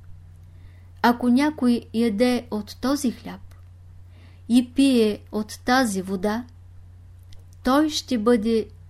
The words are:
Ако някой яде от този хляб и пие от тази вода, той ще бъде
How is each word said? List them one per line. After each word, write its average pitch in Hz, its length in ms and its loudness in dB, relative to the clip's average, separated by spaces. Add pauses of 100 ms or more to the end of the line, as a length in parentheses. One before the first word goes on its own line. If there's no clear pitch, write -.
(1040)
Ако 240 260 2
някой 254 540 2 (120)
яде 240 560 0
от 208 300 -8
този 269 300 -2
хляб 185 300 -14 (1080)
и 247 260 2
пие 240 460 2 (120)
от 208 320 -8
тази 240 380 0
вода, 202 420 -4 (1200)
той 294 280 2
ще 254 280 -4
бъде 226 500 2 (220)